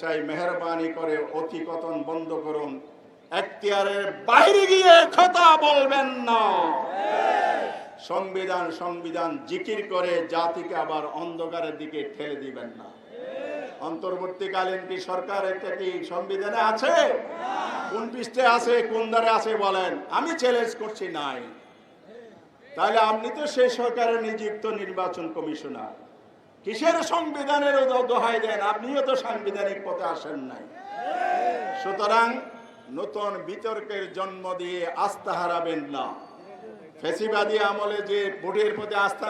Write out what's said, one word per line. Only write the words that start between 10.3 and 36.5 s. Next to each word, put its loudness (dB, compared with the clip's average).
জাতিকে -2
আবার -4
অন্ধকারের -6
দিকে -8
ঠেলে -8
দিবেন -12
না। -16
অন্তর্বর্তীকালীন -4
কি -4
সরকার -2
একটা -6
কি -2
সংবিধানে -2
আছে? 2
কোন -4
পৃষ্ঠে -2
আছে, 2
কোন 0
ধারে 4
আছে 0
বলেন? 0
আমি 0
চ্যালেঞ্জ 2
করছি, -8
নাই। -4
তাহলে 4
আপনি -2
তো -4
সেই 6
সরকারের 2
নিযুক্ত -6
নির্বাচন -4
কমিশনার, -8
কিসের 2
সংবিধানের 2
দো-, 2
দোহাই 2
দেন? -2
আপনিও -2
তো 4
সাংবিধানিক -4
পথে -4
আসেন -8
নাই। -14
সুতরাং 4
নতুন -4
বিতর্কের -6
জন্ম -8
দিয়ে -6
আস্থা -4
হারাবেন -2
না। -4